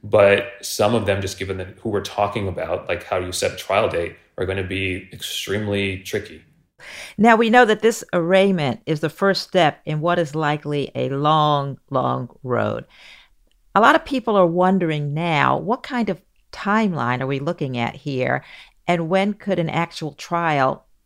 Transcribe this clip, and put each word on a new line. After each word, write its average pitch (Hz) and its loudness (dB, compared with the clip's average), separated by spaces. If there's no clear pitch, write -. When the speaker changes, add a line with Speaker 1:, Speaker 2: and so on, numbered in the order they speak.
Speaker 1:
but 101 4
some - 0
of 107 0
them, 98 0
just 95 -6
given 95 -6
the, 92 -10
who - -8
we're 101 -2
talking 101 -4
about, 85 -6
like 87 -6
how - -4
you 90 -4
set - -4
a - -16
trial 101 0
date, 85 -4
are 92 -4
gonna 95 -4
be 95 -6
extremely 101 -4
tricky. 87 -10
Speaker 2:
Now, 226 6
we 226 4
know 247 8
that 214 2
this 220 2
arraignment 180 2
is 156 -2
the 160 -2
first 196 0
step 160 2
in 156 -4
what 175 0
is 151 -2
likely 147 -2
a 127 -2
long, 147 0
long 127 -2
road. 113 -2
A 202 6
lot 277 8
of 320 0
people 233 -2
are 185 6
wondering 170 2
now, 147 2
what 190 -4
kind 240 -4
of 180 -4
timeline 165 0
are 131 -4
we 139 -2
looking 143 -4
at 120 -2
here, 127 -2
and 170 0
when 196 0
could 190 -2
an 165 -2
actual 165 -6
trial 151 -2